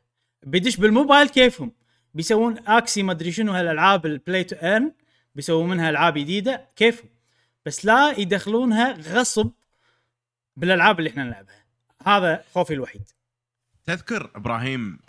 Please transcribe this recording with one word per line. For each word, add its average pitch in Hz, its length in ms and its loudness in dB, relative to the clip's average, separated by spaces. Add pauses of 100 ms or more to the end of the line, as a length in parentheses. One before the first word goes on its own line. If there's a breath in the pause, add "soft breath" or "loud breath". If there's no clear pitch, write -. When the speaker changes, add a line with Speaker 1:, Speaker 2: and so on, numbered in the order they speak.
(420)
Speaker 1:
بيدش 185 340 -4
بالموبايل 277 520 4
كيفهم. 247 440 2 (420)
بيسوون 220 440 0
آكسي 220 440 0
ما 190 100 -2
أدري 170 200 -6
شنو 214 200 -2
هالألعاب 175 540 2
البلاي 170 380 -4
تو - 120 -10
إيرن، 220 360 0 (420)
بيسوون 165 340 -2
منها 170 220 -2
ألعاب 151 280 2
جديدة، 196 580 -4
كيفهم. 226 320 0 (580)
بس - 180 -8
لا 254 360 4
يدخلونها 220 720 0
غصب 214 580 -2 (1040)
بالألعاب 175 420 2
اللي 156 120 -4
إحنا 139 140 -8
نلعبها. 104 400 -16 (380)
هذا 185 420 0 (100)
خوفي 165 200 -4
الوحيد. 120 340 -12 (760)
Speaker 2:
تذكر 214 500 -8
إبراهيم 117 640 -6 (100)